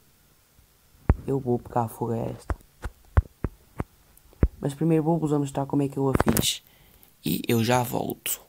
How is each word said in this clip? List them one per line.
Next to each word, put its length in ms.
Eu 140
vou 180
pegar 300
fogo 240
a 60
esta. 380
Mas 140
primeiro 280
vou-vos 280
mostrar 340
como 160
é 80
que 80
eu 100
a 60
fiz. 500
E 220
eu 160
já 180
volto. 680